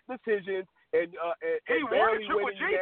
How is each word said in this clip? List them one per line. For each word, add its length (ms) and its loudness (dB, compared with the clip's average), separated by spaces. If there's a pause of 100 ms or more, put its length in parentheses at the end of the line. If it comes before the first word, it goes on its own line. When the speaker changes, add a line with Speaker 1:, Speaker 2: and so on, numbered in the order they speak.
Speaker 1:
decisions 560 -2 (320)
and, 240 2
uh, 240 -2
and, 240 0
Speaker 2:
He 160 2
Speaker 1:
and 80 -2
Speaker 2:
wanted 320 4
Speaker 1:
barely 80 -10
Speaker 2:
Triple 160 2
Speaker 1:
winning 160 -4
Speaker 2:
G. 180 0